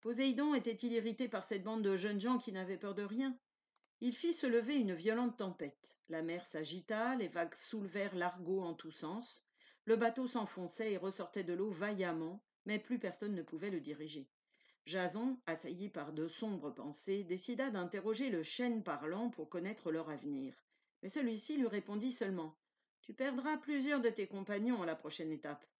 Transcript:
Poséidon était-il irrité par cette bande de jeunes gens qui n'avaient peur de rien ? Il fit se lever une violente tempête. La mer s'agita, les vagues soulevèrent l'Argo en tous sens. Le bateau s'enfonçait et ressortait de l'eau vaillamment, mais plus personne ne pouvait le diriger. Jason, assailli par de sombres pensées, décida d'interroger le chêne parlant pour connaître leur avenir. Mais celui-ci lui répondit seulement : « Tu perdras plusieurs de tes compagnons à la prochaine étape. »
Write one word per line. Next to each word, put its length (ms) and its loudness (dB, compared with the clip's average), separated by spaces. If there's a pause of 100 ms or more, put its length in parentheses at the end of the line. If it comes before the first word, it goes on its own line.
Poséidon 540 4
était-il 380 2
irrité 360 2
par 160 -2
cette 180 -2
bande 200 0
de 140 6
jeunes 240 2
gens 180 4
qui 140 -4
n'avaient 260 -2
peur 160 -4
de 80 -2
rien ? 360 0 (600)
Il 160 2
fit 160 2
se 140 0
lever 300 4
une 180 4
violente 420 2
tempête. 640 -6 (100)
La 140 -2
mer 220 -2
s'agita, 720 -2
les 140 0
vagues 260 -2
soulevèrent 640 -2
l'Argo 460 0
en 120 -2
tous 160 -12
sens. 540 -6 (400)
Le 100 8
bateau 320 4
s'enfonçait 680 -2
et 40 2
ressortait 480 -2
de 80 0
l'eau 180 2
vaillamment, 720 0 (240)
mais 120 0
plus 200 -2
personne 360 -2
ne 80 -2
pouvait 280 -4
le 100 0
diriger. 480 -8 (580)
Jason, 600 0
assailli 420 -4
par 240 -6
de 140 0
sombres 440 -2
pensées, 520 -2
décida 480 0
d'interroger 600 0
le 120 2
chêne 400 0
parlant 480 -2
pour 180 -8
connaître 440 -2
leur 180 0
avenir. 440 -4 (480)
Mais 60 -6
celui-ci 480 0
lui 120 4
répondit 440 0
seulement : « 440 -2 (460)
Tu 120 -12
perdras 420 0
plusieurs 440 2
de 100 6
tes 160 -2
compagnons 560 0
à 40 0
la 100 0
prochaine 340 -4
étape. » 340 -6 (160)